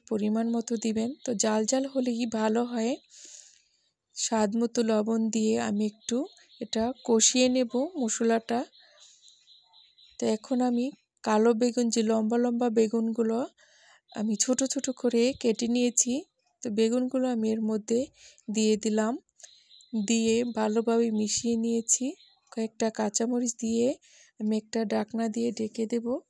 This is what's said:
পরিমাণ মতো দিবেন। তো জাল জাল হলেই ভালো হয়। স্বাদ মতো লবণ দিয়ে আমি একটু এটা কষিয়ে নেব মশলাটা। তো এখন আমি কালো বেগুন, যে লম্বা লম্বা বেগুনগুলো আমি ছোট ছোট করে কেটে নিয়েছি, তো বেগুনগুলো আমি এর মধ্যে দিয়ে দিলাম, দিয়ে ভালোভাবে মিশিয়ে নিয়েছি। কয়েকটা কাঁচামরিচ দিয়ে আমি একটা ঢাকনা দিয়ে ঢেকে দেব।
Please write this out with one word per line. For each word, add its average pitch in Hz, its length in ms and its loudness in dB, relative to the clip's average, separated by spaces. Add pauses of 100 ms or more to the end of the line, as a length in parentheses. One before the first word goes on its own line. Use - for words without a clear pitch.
পরিমাণ 214 440 0
মতো 233 260 -2
দিবেন। 220 340 -2 (120)
তো - 120 -4
জাল 214 320 2
জাল 262 200 0
হলেই 254 360 -2 (100)
ভালো 220 320 0
হয়। 240 280 -2 (1200)
স্বাদ 214 400 0
মতো 233 260 0
লবণ 220 380 2 (100)
দিয়ে 220 300 2
আমি 214 260 0
একটু 220 300 -6 (440)
এটা 220 240 -2 (200)
কষিয়ে 240 440 4
নেব 254 240 2 (220)
মশলাটা। 226 680 0 (1500)
তো - 120 -10
এখন 226 340 -2
আমি 247 260 0 (380)
কালো 220 300 4
বেগুন, 240 360 0
যে 226 120 2
লম্বা 220 360 0
লম্বা 240 320 0
বেগুনগুলো 226 680 0 (760)
আমি 220 240 -2
ছোট 254 280 0
ছোট 262 260 -4
করে 240 320 0 (160)
কেটে 233 300 0
নিয়েছি, 240 440 0 (500)
তো - 80 -10
বেগুনগুলো 254 580 2
আমি 226 220 0
এর 220 120 -2
মধ্যে 220 380 0 (480)
দিয়ে 214 280 4
দিলাম, 214 360 0 (840)
দিয়ে 226 360 2 (160)
ভালোভাবে 226 600 2
মিশিয়ে 214 460 0
নিয়েছি। 233 500 0 (440)
কয়েকটা 220 400 -4
কাঁচামরিচ 233 720 -2
দিয়ে 226 260 2 (500)
আমি 214 200 0
একটা 214 280 -4
ঢাকনা 220 440 -2
দিয়ে 233 240 -2
ঢেকে 220 340 -4
দেব। 233 200 -4 (240)